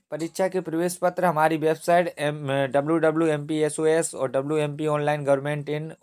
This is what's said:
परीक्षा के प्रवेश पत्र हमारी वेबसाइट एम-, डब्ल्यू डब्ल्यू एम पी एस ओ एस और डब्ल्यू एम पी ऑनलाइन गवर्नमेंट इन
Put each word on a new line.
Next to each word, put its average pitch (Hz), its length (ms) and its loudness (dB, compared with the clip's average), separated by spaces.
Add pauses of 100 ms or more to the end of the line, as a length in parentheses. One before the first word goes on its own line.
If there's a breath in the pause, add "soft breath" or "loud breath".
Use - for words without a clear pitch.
(120)
परीक्षा 160 360 -4
के 185 140 -2
प्रवेश 170 340 -2
पत्र 180 300 0
हमारी 160 320 4
वेबसाइट 165 640 2
एम-, 147 300 -2
डब्ल्यू 139 480 2
डब्ल्यू 160 300 2
एम 147 200 0
पी 156 100 -2
एस 151 220 0
ओ 156 60 0
एस 160 300 2
और 127 160 -2
डब्ल्यू 143 260 0
एम 147 200 -2
पी 156 100 -2
ऑनलाइन 147 360 0
गवर्नमेंट 143 460 0
इन 151 340 -6